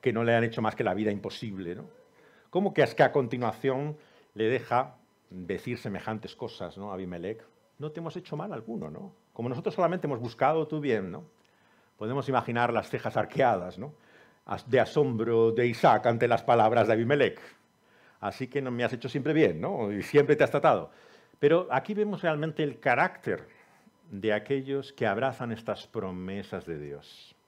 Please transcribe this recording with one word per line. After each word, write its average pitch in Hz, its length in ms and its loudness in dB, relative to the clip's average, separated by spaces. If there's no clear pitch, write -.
Que 127 100 2
no 110 120 0
le 117 120 4
han 117 80 4
hecho 113 180 -2
más 110 140 0
que - 80 -4
la 98 100 2
vida 107 180 0
imposible, 95 640 -8
¿no? 113 100 -14
¿Cómo 185 240 0
que 156 80 4
es 123 140 4
que 151 80 6
a 127 80 6
continuación 131 840 -2
le 110 120 0
deja 127 500 0
decir 92 480 -6
semejantes 107 580 -8
cosas, 104 420 -12
¿no? 101 140 -12
a 95 40 -8
Abimelech? 92 500 -8
"No 151 120 -10
te 160 80 -12
hemos 165 180 -10
hecho 180 180 -12
mal 156 160 -8
alguno, 160 380 -10
¿no? - 240 -14
Como 117 160 -8
nosotros 131 280 -4
solamente 175 320 0
hemos 131 120 -2
buscado 143 480 0
tu 156 140 -4
bien", 107 300 0
¿no? 85 120 -12
Podemos 123 300 -4
imaginar 120 460 0
las 107 160 -2
cejas 120 260 -6
arqueadas, 101 600 0
¿no? 135 160 -12
As-, - 240 -10
de 127 100 4
asombro 113 720 2
de 120 160 2
Isaac 117 400 4
ante 117 200 2
las 117 160 2
palabras 113 440 6
de 113 60 4
Abimelech. 117 460 2
"Así 104 280 -6
que 139 140 -2
no 127 100 -4
me 120 120 -2
has 113 100 0
hecho 123 140 -8
siempre 139 260 -2
bien, 95 280 4
¿no? 123 300 -4
Y 101 100 -4
siempre - 340 4
te - 80 4
has 120 80 2
tratado". 139 400 2
Pero 165 320 4
aquí 135 220 -2
vemos 208 280 -2
realmente 156 420 -2
el 139 160 -4
carácter 131 680 0
de 104 240 -2
aquellos 135 580 -4
que 120 160 -2
abrazan 117 440 -2
estas 107 360 -6
promesas 95 760 -8
de 82 120 -8
Dios. - 580 -16